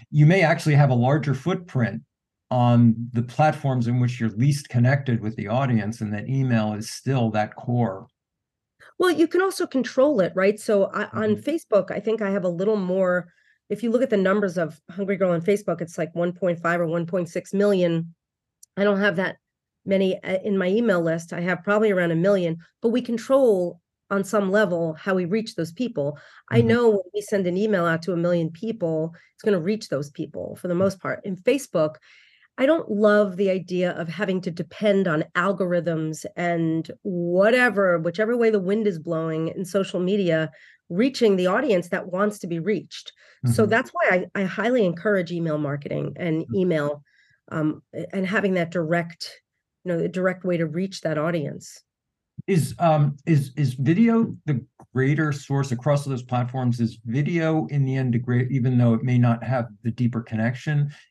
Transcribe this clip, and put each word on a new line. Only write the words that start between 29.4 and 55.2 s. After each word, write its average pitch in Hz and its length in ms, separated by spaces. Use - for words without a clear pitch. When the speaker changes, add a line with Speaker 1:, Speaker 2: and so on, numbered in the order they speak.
Speaker 2:
gonna 202 160
reach 214 300
those 143 220
people - 440
for - 140
the 175 60
most 190 260
part. - 240
In 196 100
Facebook, 180 600
I 254 60
don't 269 240
love 208 480
the 196 140
idea 180 400
of 165 160
having 185 340
to 190 80
depend 196 580
on 160 180
algorithms 175 920
and 165 540
whatever, 190 960
whichever 214 360
way 233 140
the 214 100
wind 202 280
is 180 100
blowing 160 520
in 190 140
social 190 360
media, 175 500
reaching 220 460
the 180 100
audience 196 440
that 175 220
wants 208 280
to 190 80
be 170 100
reached. - 540
So 120 160
Speaker 1:
Mm-hmm. 214 80
Speaker 2:
that's 240 220
why 240 420
I, 202 80
I - 40
highly 220 400
encourage 175 460
email 165 280
marketing 143 560
and 165 300
Speaker 1:
Mm-hmm. 117 100
Speaker 2:
email, 151 480
um, 156 320
a-, 170 220
and 190 100
having 190 300
that 170 160
direct, 170 680
you 180 80
know, 170 80
the 170 100
direct 185 340
way 180 140
to 165 80
reach 185 360
that 156 180
audience. 156 640
Speaker 1:
Is, 131 320
um, 151 380
is, 156 280
is 131 200
video 226 600
the 131 180
greater 147 360